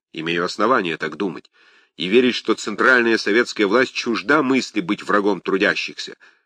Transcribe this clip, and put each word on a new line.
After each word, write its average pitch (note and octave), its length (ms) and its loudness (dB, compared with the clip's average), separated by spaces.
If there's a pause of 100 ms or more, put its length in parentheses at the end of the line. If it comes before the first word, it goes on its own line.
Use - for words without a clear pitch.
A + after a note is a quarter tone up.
(140)
имею E2+ 320 -2
основания G#2 520 0
так D2+ 200 -6
думать, E2+ 320 -6 (480)
и F2 100 -4
верить, A#2 280 4
что - 180 -2
центральная A#2 640 2
советская G#2+ 480 0
власть A#2+ 280 2
чужда A#2+ 500 0
мысли B2+ 380 0
быть F#2 200 -2
врагом G2 400 0
трудящихся, F#2 760 -2 (300)